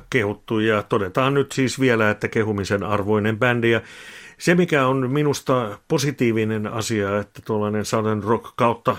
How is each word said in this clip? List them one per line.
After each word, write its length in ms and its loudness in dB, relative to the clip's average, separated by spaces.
kehuttu 500 -2
ja 240 2
todetaan 500 0
nyt 180 0
siis 280 -2
vielä, 300 4
että 180 -2
kehumisen 560 -2
arvoinen 560 0
bändi. 320 2
Ja 100 2
se, 160 2
mikä 320 2
on 240 0
minusta 760 0
positiivinen 800 0
asia, 520 -2
että 260 -10
tuollainen 400 0
Southern 380 0
Rock 320 -2
kautta 440 0